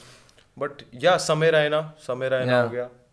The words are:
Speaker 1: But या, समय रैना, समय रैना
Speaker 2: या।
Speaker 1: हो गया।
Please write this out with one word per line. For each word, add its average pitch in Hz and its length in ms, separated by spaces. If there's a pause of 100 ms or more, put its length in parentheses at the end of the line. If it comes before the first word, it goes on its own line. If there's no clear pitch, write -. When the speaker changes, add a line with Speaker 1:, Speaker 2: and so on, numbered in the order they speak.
(640)
Speaker 1:
But 131 420
या, 180 120
समय 160 340
रैना, 156 480
समय 131 300
रैना 127 240
Speaker 2:
या। 123 100
Speaker 1:
हो 117 60
गया। 123 200 (240)